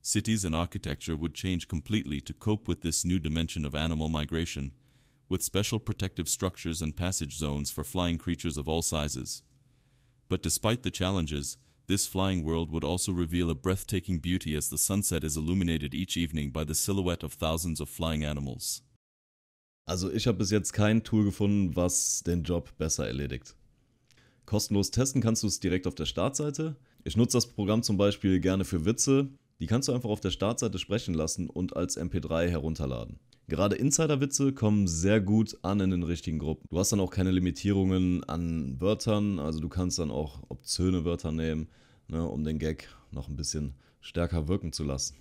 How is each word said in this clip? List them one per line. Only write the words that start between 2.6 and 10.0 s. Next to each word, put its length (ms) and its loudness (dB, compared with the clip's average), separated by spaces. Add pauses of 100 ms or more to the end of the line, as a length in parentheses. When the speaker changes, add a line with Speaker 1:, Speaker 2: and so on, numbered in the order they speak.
Speaker 1:
with 140 -2
this 220 -2
new 160 2
dimension 460 -2
of 100 -6
animal 340 0
migration, 640 -2 (560)
with 160 -2
special 360 0
protective 500 -4
structures 520 -2
and 140 -4
passage 420 -4
zones 320 -2
for 140 -6
flying 340 0
creatures 400 -4
of 100 -6
all 140 0
sizes. 600 -4 (840)